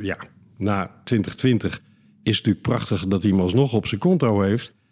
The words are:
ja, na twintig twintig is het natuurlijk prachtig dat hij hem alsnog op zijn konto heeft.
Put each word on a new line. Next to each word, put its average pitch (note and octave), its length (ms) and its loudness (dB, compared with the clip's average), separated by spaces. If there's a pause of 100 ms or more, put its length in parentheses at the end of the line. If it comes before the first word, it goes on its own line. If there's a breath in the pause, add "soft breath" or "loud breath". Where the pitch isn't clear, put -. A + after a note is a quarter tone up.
ja, F#2+ 160 -6 (400)
na G2 460 -4
twintig - 320 -2
twintig A#2+ 380 0 (500 soft breath)
is G#2+ 140 0
het - 80 -8
natuurlijk G#2 160 0
prachtig G#2 460 -2
dat G2 140 0
hij G#2 100 2
hem F#2+ 80 4
alsnog A2 340 2
op G#2+ 140 -2
zijn G2+ 140 -4
konto C3 400 2
heeft. G2+ 360 -2 (140)